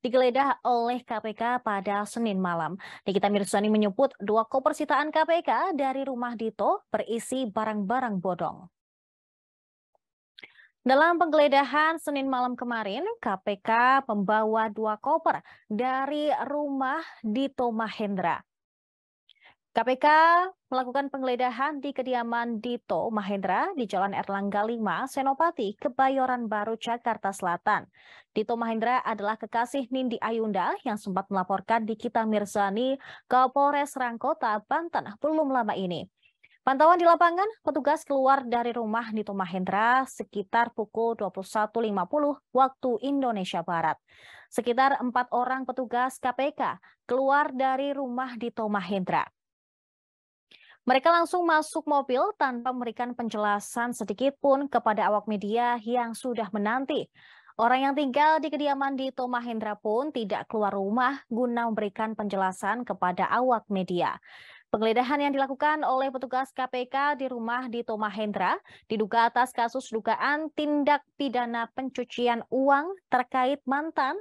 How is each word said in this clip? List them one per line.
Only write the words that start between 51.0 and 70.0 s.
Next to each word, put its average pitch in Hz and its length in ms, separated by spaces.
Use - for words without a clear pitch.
langsung 339 320
masuk 311 400
mobil 277 400
tanpa 254 320
memberikan 240 400
penjelasan 220 800
sedikit 233 480
pun 277 240
kepada 214 480
awak 208 160
media 226 480
yang 233 400
sudah 226 320
menanti. 220 560
Orang 254 320
yang 277 80
tinggal 294 480
di 302 80
kediaman 277 480
Dito 262 320
Mahendra 226 480
pun 226 320
tidak 220 400
keluar 208 240
rumah 240 560
guna 233 400
memberikan 220 480
penjelasan 202 640
kepada 185 480
awak 240 400
media. 175 480
Penggeledahan 240 480
yang 285 160
dilakukan 277 480
oleh 262 240
petugas 254 400
K 254 160
P 247 240
K 285 240
di 262 160
rumah 240 400
Dito 233 240
Mahendra 208 640
diduga 226 400
atas 240 240
kasus 240 320
dugaan 254 720